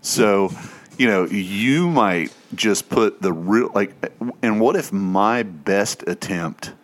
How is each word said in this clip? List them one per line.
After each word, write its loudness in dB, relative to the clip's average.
So, 2
you 2
know, 2
you 0
might 0
just 0
put 2
the 0
real, 0
like, 0
and 0
what 4
if -4
my 0
best -2
attempt -6